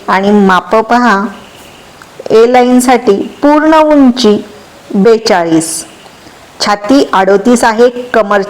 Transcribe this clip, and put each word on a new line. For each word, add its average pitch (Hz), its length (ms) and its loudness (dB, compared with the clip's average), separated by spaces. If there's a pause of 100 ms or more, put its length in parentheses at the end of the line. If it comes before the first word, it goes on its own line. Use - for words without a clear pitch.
आणि 196 240 -2
माप 196 440 0
पहा, 226 460 0 (1080)
ए 220 180 4
लाईनसाठी 247 720 2 (240)
पूर्ण 311 400 2
उंची 262 560 2 (560)
बेचाळीस, 190 800 0 (880)
छाती 214 440 0 (100)
अडोतीस 196 500 0
आहे, 233 260 2 (240)
कमर 202 360 0